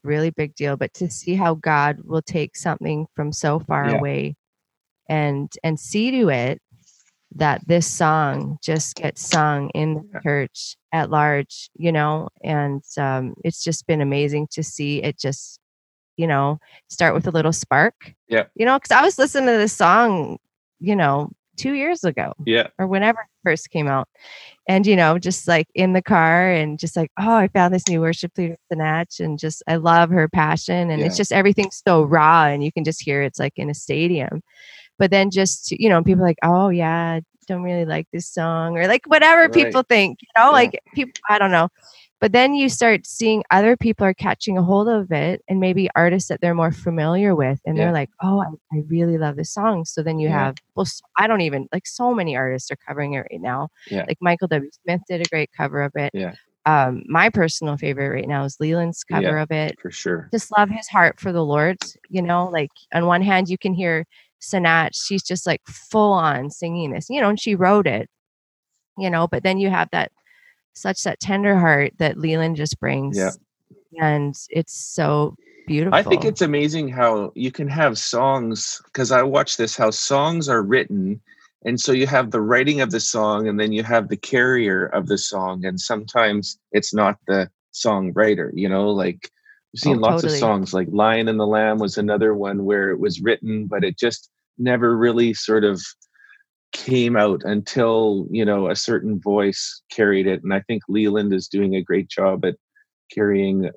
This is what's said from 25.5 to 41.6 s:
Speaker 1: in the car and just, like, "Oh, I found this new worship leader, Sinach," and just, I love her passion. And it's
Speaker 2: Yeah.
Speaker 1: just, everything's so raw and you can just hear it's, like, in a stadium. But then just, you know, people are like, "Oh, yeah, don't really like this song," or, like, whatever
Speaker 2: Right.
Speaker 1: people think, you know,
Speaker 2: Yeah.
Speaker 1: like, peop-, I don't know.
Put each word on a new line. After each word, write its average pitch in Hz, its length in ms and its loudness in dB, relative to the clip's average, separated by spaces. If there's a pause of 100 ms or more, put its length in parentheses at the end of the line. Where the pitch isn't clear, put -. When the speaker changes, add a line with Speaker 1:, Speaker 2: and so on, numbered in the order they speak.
Speaker 1:
in 185 180 2
the 185 80 2
car 175 500 4
and 156 280 -2
just, - 160 -8
like, 160 240 -2
"Oh, 220 160 2
I 196 140 4
found 180 240 2
this 185 140 0
new 170 140 0
worship 165 360 -2
leader, 170 180 -4 (160)
Sinach," 160 480 -2
and 156 200 -4
just, 160 280 -8
I 165 100 0
love 165 340 6
her 165 180 4
passion. 170 640 0
And 151 120 0
it's 170 120 0
Speaker 2:
Yeah. - 20 -4
Speaker 1:
just, 208 160 -2
everything's 196 540 2
so 165 160 6
raw 156 420 6
and 143 180 0
you 156 80 -2
can 160 120 -2
just 156 200 -4
hear 143 200 0
it's, - 160 -4
like, 139 180 -4
in 147 120 -6
a 147 40 -4
stadium. 156 680 -2 (580)
But 196 100 4
then 196 220 4
just, 190 400 -2
you - 180 2
know, 170 140 6
people 185 200 4
are 180 40 4
like, 165 160 2
"Oh, 180 260 4
yeah, 165 520 0 (260)
don't 180 160 -4
really 175 220 -2
like 156 280 -4
this 170 140 -8
song," 165 500 -4
or, 170 100 2
like, 233 200 2
whatever 311 360 8
Speaker 2:
Right. 330 100 2
Speaker 1:
people 262 280 4
think, 196 400 2
you - 60 -20 (100)
know, 240 120 8
Speaker 2:
Yeah. - 20 8
Speaker 1:
like, 254 320 4 (100)
peop-, 254 240 -6 (120)
I 208 100 4
don't 196 120 2
know. 175 180 4 (520)